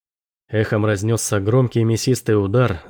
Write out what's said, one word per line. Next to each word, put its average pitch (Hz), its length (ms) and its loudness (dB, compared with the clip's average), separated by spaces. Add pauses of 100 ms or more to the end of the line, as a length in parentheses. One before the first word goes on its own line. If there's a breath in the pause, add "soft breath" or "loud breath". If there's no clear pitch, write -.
(500)
Эхом 107 360 0
разнесся 107 540 -2
громкий 117 440 0
мясистый 113 500 0
удар, 101 560 0